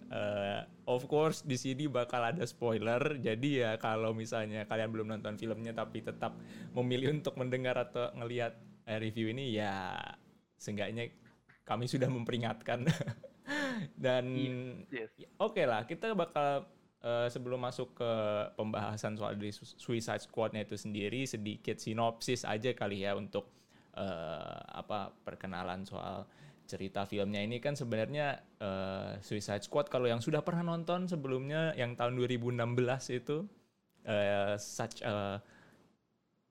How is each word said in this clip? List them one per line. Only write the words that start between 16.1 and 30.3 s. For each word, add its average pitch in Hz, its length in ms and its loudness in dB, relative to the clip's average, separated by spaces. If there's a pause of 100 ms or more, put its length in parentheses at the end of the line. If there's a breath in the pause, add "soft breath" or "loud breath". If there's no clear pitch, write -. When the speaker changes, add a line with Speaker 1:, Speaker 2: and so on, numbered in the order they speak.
Speaker 1:
bakal, 147 560 2 (320)
eh, 120 320 2
sebelum 123 320 -2
masuk 123 320 -4
ke 117 160 2 (440)
pembahasan 107 600 -2
soal 107 240 -2
dari 107 160 -6
Su-, - 240 -16
Suicide 113 400 0
Squad-nya 110 480 0
itu 107 80 -6
sendiri, 104 480 -2
sedikit 110 560 -4
sinopsis 117 640 0
aja 110 320 0
kali 101 320 0
ya 101 80 2
untuk, 101 320 -4 (480 soft breath)
eh, 82 720 -4
apa, - 560 -6
perkenalan 92 640 -6
soal 95 400 -6 (400 loud breath)
cerita 95 400 -2
filmnya 101 320 2
ini. 117 240 -2
Kan 143 160 0
sebenarnya, 131 600 0 (200)
eh, 95 640 -2
Suicide 104 400 -2
Squad, 143 240 2
kalau 127 240 4
yang 117 80 2
sudah 151 240 2